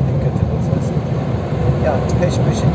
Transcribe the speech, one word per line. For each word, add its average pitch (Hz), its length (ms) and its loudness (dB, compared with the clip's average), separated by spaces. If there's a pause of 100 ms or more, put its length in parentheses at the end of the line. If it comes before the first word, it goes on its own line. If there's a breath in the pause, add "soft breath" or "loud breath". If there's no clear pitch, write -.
dikkat - 340 0
edeceğiz. - 460 0 (1000)
Yani 147 160 2 (180)
peş - 140 2
peşe - 400 0